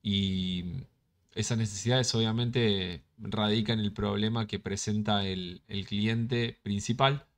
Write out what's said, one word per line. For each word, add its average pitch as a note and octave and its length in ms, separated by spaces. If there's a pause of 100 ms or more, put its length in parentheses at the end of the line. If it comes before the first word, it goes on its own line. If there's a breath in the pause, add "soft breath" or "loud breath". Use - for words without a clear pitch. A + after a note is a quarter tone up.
y F#2 600 (720)
esas A2 200
necesidades A2+ 600
obviamente A2+ 880 (120)
radican G#2+ 640
en G#2 60
el G2+ 80
problema G#2 560
que G2 100
presenta G#2 640
el, F#2 440
el G2 180
cliente A2+ 800
principal A#2+ 720